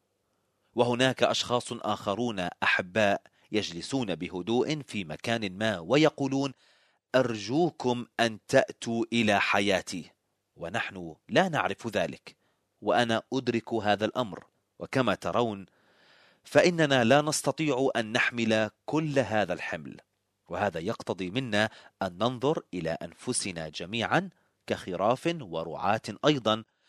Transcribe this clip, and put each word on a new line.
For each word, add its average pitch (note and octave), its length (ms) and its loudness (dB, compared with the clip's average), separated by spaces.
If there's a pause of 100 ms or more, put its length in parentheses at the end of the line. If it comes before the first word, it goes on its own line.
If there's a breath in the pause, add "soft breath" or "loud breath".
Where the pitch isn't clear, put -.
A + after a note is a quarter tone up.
(760)
وهناك A#2+ 480 2
أشخاص - 480 0
آخرون G#2 680 -2 (240)
أحباء G2+ 580 2 (300 soft breath)
يجلسون F#2 640 -4
بهدوء F#2 640 -2
في G3 220 -6
مكان A2+ 540 -6
ما G#2+ 220 -2
ويقولون: C#3 720 2 (640 soft breath)
"أرجوكم B2 880 0 (140)
أن A2+ 280 0
تأتوا A#2 640 2
إلى G#2 280 4
حياتي"، F#2+ 720 0 (440)
ونحن F2+ 600 -8 (140)
لا E3+ 200 2
نعرف G2+ 380 -4
ذلك، F2+ 500 -4 (440)
وأنا A2+ 420 2 (100)
أدرك A#2+ 400 -2
هذا G#2 320 2
الأمر. G#2+ 400 -4 (340)
وكما A2 360 0
ترون G2 500 -2 (800 soft breath)
فإننا D3 600 4
لا C3+ 180 8
نستطيع C#3+ 760 0
أن A2 160 -2
نحمل A2 580 2 (160)
كل D3 340 0
هذا G2+ 340 0
الحمل، D#2 440 -8 (500)
وهذا F2 320 -4
يقتضي F#2+ 500 -6
منا A2 400 0 (320 loud breath)
أن F2+ 160 -6
ننظر B2+ 440 -2 (120)
إلى E2 160 -4
أنفسنا E2+ 800 -6
جميعا A2+ 600 -2 (380)
كخراف A2 720 -2
ورعاة E2+ 600 -2 (240)
أيضا، A2+ 380 2 (240 soft breath)